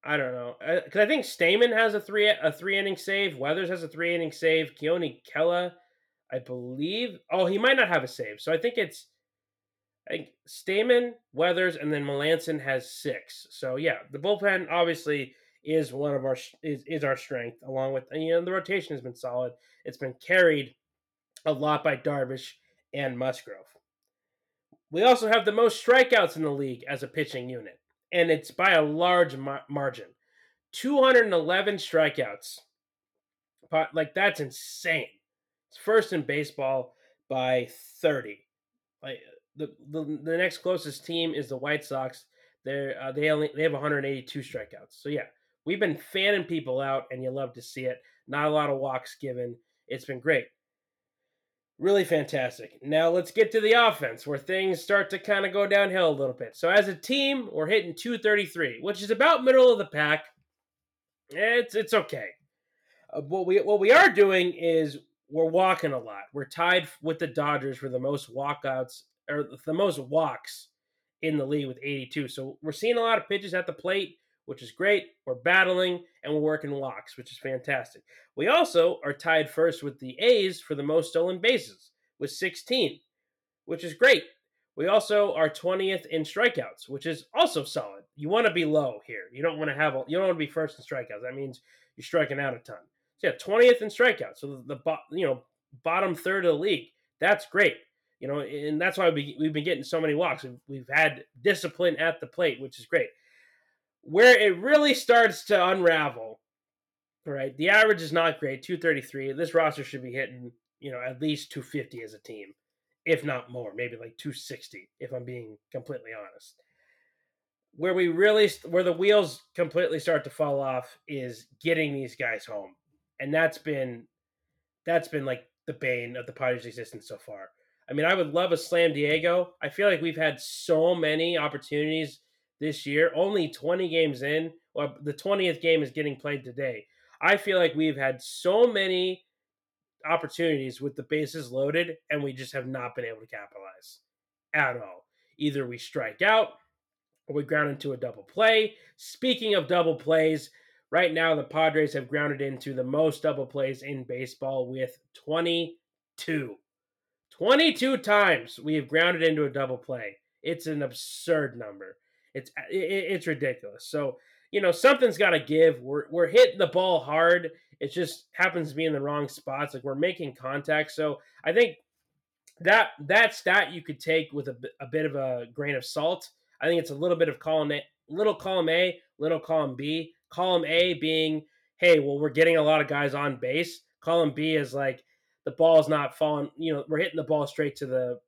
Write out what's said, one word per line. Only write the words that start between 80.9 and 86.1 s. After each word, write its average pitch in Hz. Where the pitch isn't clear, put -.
stolen 175
bases 226
with 143
sixteen, -
which 160
is 165
great. 247
We 151
also 208
are 160
twentieth 185
in 160